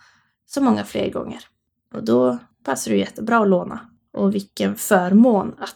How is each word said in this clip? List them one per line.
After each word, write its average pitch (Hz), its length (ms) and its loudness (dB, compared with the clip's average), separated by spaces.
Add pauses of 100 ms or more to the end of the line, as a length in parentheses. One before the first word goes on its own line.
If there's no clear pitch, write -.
(460)
så - 160 -6
många 214 220 2
fler 202 280 -4
gånger. - 320 -10 (500)
Och - 100 -10
då 247 340 2 (260)
passar 254 280 -6
det 202 60 2
jättebra 214 400 -2
att 208 100 2
låna. 180 320 0 (340)
Och 202 220 0
vilken 202 400 -4
förmån 202 840 4
att - 160 -14